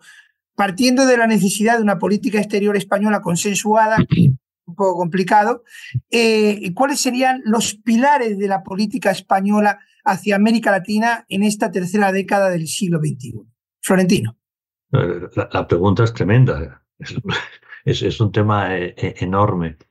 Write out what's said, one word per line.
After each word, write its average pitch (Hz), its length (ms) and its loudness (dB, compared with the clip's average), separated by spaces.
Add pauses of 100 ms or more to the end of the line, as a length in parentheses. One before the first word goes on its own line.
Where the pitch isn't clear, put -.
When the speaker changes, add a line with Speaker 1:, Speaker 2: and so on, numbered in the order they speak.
(540)
Speaker 1:
partiendo 247 520 2
de 254 100 4
la 233 120 2
necesidad 214 500 2
de 226 60 0
una 202 140 2
política 202 420 -2
exterior 208 360 -2
española 202 460 0
consensuada, 208 760 0
Speaker 2:
<clears throat> - 680 2
Speaker 1:
un 170 100 -18
poco 190 220 0
complicado, 202 680 0 (460)
eh, 214 640 2
¿cuáles 269 260 0
serían 262 460 0
los 220 300 0
pilares 233 600 2
de 196 120 -2
la 190 140 -2
política 202 480 -4
española 202 680 0 (240)
hacia 196 320 -2
América 220 360 2
Latina 214 580 -2
en 196 140 -2
esta 214 280 0
tercera 190 400 0
década 196 380 0
del 165 180 -4
siglo 170 320 -2
veintiuno? 123 480 -8 (320)
Florentino. 180 560 0 (560)
Speaker 2:
Eh, 87 300 -2 (160)
la, 98 160 -4
la 85 140 -4
pregunta 92 360 2
es 113 100 0
tremenda. 90 680 0 (160)
Es, - 160 -14 (720)
es, - 160 -2
es 92 180 -2
un 104 140 2
tema, 104 440 0
eh, 87 200 -6
eh, - 220 -6
enorme. 92 580 -2 (140)